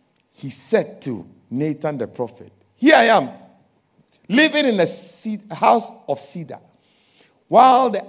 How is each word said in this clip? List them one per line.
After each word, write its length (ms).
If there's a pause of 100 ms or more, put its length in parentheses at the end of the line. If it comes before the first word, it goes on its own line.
(340)
he 180
said 520
to 240 (220)
Nathan 480
the 100
prophet, 440 (240)
"Here 200
I 100
am, 240 (1000)
living 360
in 140
a 60
ce-, 680
house 380 (180)
of 120
cedar, 400 (880)
while 420
the 200